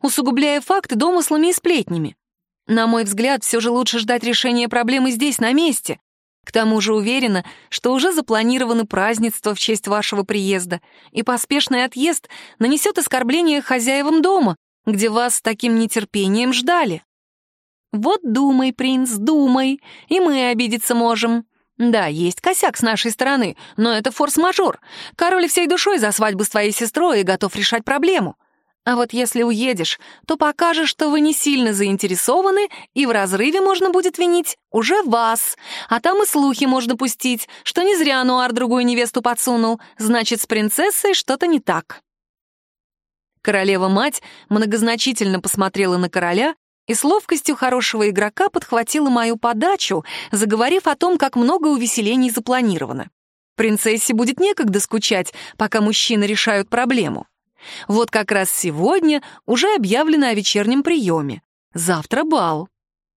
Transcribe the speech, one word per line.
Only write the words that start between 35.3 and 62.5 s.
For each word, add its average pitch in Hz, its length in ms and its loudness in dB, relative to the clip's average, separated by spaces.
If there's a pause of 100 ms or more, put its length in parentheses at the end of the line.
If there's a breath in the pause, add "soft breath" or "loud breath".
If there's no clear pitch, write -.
А 233 120 0
там 381 240 2
и - 20 2
слухи 277 400 0
можно 254 320 0
пустить, 247 500 -4 (160 loud breath)
что - 200 -2
не 392 120 4
зря 277 280 2
Нуар 254 300 0
другую 247 320 2
невесту 240 360 0
подсунул, 233 580 0 (200 loud breath)
значит, 226 420 0
с - 60 -8
принцессой 294 680 0
что-то - 320 -2
не 330 140 2
так». - 420 -4 (1400)
Королева-мать 196 800 2 (280 loud breath)
многозначительно 220 920 0
посмотрела 190 580 0
на 180 120 0
короля 185 460 0 (320)
и 226 60 -2
с 226 100 -2
ловкостью 320 520 0
хорошего 240 540 0
игрока 208 400 0
подхватила 277 600 0
мою 233 280 0
подачу, 233 680 -2 (260 loud breath)
заговорив 226 560 0
о - 80 2
том, 349 220 2
как 277 180 0
много 302 320 2
увеселений 247 640 0
запланировано. 208 800 -2 (460)
Принцессе 220 580 0
будет 240 260 0
некогда 302 400 2
скучать, 208 540 -2 (240 loud breath)
пока 214 240 0
мужчины 208 440 2
решают 202 440 0
проблему. 233 580 -2 (600 loud breath)
Вот 226 240 0
как 214 200 0
раз 190 200 0
сегодня 285 680 0 (240 loud breath)
уже 285 300 2
объявлено 285 520 2
о 233 60 0
вечернем 208 500 0
приеме. 170 580 -2 (320)
Завтра 170 500 -2
бал. 185 460 0 (480)